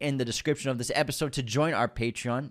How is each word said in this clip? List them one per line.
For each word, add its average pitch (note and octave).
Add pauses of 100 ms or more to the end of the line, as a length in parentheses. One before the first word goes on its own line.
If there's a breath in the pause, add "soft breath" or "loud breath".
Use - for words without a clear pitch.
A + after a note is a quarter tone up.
in C#3+
the B2+
description C3+
of B2
this A#2+
episode D3
to C#3
join C#3
our A2+
Patreon. A#2+